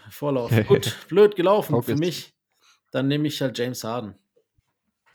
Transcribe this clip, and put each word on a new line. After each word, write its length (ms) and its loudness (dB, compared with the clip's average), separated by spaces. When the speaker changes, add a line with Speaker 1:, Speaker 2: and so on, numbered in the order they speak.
Speaker 1:
Vorlauf. 400 -4
Speaker 2:
<laughs> 180 2
Speaker 1:
Gut, 280 2
blöd 260 6
gelaufen 400 2
für 60 2
Speaker 2:
Focus. 80 0
Speaker 1:
mich. 340 -6
Dann 160 -2
nehme 200 0
ich 140 -6
halt 160 -4
James 260 -6
Harden. 320 -8